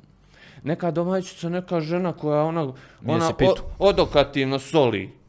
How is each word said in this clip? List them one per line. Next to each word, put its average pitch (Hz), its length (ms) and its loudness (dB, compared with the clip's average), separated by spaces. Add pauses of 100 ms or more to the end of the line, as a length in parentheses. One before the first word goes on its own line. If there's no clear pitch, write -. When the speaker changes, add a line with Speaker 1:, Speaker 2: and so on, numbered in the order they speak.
(640)
Speaker 1:
Neka 175 260 -2
domaćica, 175 580 -4
neka 180 320 -4
žena 170 320 -2
koja 151 300 0
ona, 165 200 -2
Speaker 2:
Nije 131 120 -6 (420)
Speaker 1:
ona 165 100 2
Speaker 2:
se 165 120 -2
pitu. 185 140 6 (260)
Speaker 1:
o-, 185 100 4
odokativno 139 720 2
soli. 117 520 0 (180)